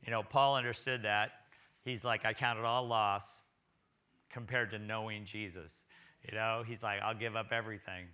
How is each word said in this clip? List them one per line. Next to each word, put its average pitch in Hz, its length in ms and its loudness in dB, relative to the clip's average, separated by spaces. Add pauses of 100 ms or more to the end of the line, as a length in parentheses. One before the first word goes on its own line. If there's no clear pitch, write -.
You 113 60 -2
know, 110 120 2
Paul 139 320 6
understood 123 480 0
that. 104 280 4 (520)
He's 120 220 -4
like, 113 180 2
"I 113 100 4
count 120 240 2
it 113 80 -2
all 120 220 4
loss 104 540 2 (880)
compared 120 420 -2
to 107 80 -6
knowing 107 460 -6
Jesus." 92 580 -10 (460)
You 101 60 -8
know, 113 320 0
he's 113 160 -10
like, 101 180 -2
"I'll 110 140 0
give 110 200 -4
up 110 160 -2
everything. 107 640 -4